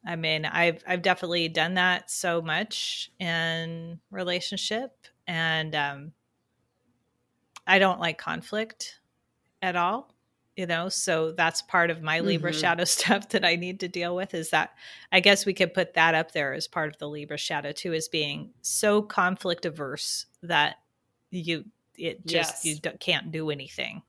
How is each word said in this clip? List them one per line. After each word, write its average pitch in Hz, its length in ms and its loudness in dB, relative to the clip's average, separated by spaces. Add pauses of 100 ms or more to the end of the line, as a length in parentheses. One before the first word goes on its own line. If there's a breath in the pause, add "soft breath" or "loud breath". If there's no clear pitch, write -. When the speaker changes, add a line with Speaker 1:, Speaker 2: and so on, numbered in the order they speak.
Speaker 1:
I 170 100 -6
mean, 160 280 -2
I've, 170 420 2
I've 180 140 0
definitely 175 480 0
done 165 260 0
that 185 360 2
so 170 320 0
much - 760 -4
in 165 800 -4 (100)
relationship, 196 800 -4 (340)
and, 160 480 -2
um, 143 380 -4 (1500)
I 190 120 8
don't 190 220 4
like 165 180 -2
conflict 208 840 -6 (600)
at 180 140 0
all, 190 380 0 (420)
you 185 100 -4
know, 170 240 -2
so 160 420 2
that's 165 300 2
part 170 280 4
of 160 120 -2
my 156 180 2
Libra 160 300 2
Speaker 2:
Mm-hmm. 156 100 0
Speaker 1:
shadow 175 240 2
<laughs> - 0 -
stuff 202 460 2
that 185 160 2
I 170 100 6
need 180 240 -6
to 180 80 -4
deal 175 260 -2
with, 185 200 -4
is 160 160 -4
that - 240 2 (360 loud breath)
I 190 100 2
guess 196 260 4
we 196 80 0
could 175 180 2
put 180 220 -2
that 165 200 6
up 165 180 0
there 139 200 -2
as 151 160 -6
part 156 240 -4
of - 60 -20
the 147 100 -8
Libra 147 300 -8
shadow 143 340 -4
too, 160 220 -6
is 160 140 -4
being 147 420 -4 (100)
so 208 400 4
conflict 185 640 0
averse 151 640 -6 (160)
that 160 340 2 (540)
you, 165 340 -4 (320)
it - 300 -8
just, 165 400 0
you 156 60 2
Speaker 2:
Yes. 151 80 -4
Speaker 1:
d-, 165 100 -4 (100)
can't 160 320 0
do 160 180 -2
anything. 135 580 -6